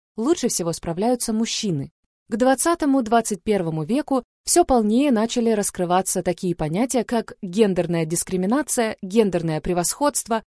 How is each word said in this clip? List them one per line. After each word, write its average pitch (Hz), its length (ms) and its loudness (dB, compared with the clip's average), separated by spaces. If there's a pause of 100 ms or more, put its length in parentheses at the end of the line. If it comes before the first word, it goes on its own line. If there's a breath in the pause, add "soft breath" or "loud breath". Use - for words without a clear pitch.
(180)
лучше 240 300 0
всего 170 260 -4
справляются 220 580 -2
мужчины. 208 580 -4 (380)
К 226 80 -4
двадцатому, 269 640 2
двадцать 220 400 0
первому 165 420 0
веку 262 380 -2 (220)
все 349 200 4
полнее 247 460 2
начали 226 400 0
раскрываться 185 720 0
такие 175 320 -2
понятия, 202 500 -2
как - 360 -4
гендерная 175 640 2
дискриминация, 202 960 -2
гендерное 180 600 0
превосходство, 220 920 -2